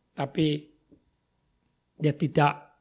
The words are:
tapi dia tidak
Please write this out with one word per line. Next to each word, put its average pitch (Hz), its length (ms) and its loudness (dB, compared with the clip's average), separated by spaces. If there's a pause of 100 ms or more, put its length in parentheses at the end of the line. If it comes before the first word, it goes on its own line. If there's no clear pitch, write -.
(140)
tapi 151 560 -2 (1300)
dia 147 160 0
tidak - 560 0 (100)